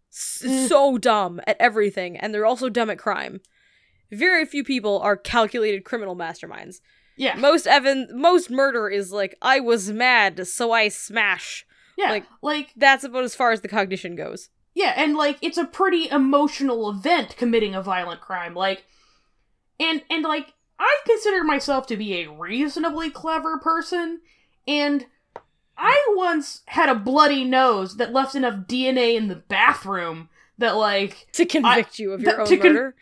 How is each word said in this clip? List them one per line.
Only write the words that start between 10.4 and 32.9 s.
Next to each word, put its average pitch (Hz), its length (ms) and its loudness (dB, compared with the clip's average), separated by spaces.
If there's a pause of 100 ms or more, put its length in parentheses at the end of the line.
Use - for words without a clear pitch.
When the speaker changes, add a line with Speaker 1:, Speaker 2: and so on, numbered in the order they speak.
Speaker 1:
so 233 240 -4
I 226 160 2
smash." 202 800 -4 (320)
Speaker 2:
Yeah, 381 140 0
Speaker 1:
Like, 214 140 -4 (160)
Speaker 2:
like 294 340 -4
Speaker 1:
that's 269 280 4
about 254 220 -4
as 233 100 -8
far 240 160 2
as 220 100 -2
the 208 60 -10
cognition 190 480 -6
goes. - 340 -12 (260)
Speaker 2:
Yeah, 339 200 0
and, 294 220 0
like, 285 240 0
it's 339 160 -6
a 330 80 -2
pretty 359 440 0
emotional 269 800 0
event 262 440 -2
committing 226 380 0
a 190 80 -6
violent 180 400 -6
crime. 175 320 -10
Like, 190 320 -4 (920)
and, 320 300 -2
and, 320 140 -2
like, 311 300 -4 (260)
I 494 160 2 (120)
consider 415 360 2
myself 277 440 0
to 226 100 -4
be 196 240 -6
a 156 100 -10
reasonably 294 800 -4
clever 320 480 -4
person, 330 640 -2 (460)
and 285 400 0 (680)
I 480 240 4 (160)
once 339 520 -2
had 302 220 2
a 254 60 2
bloody 269 480 4
nose 240 540 2
that 233 160 -2
left 269 220 0
enough 226 320 -2
D 254 200 -2
N 262 120 2
A 233 160 4
in 220 140 -2
the 180 80 -6
bathroom 180 920 -2 (300)
that, 214 160 2
like, 202 580 0
Speaker 1:
To 339 140 2
convict 240 520 2
Speaker 2:
I, 220 40 -8
Speaker 1:
you 190 100 -4
of 254 100 -6
Speaker 2:
that, - 80 4
Speaker 1:
your 220 100 0
own - 60 -2
Speaker 2:
to 370 100 6
con-, 370 160 8
Speaker 1:
murder? 262 280 -2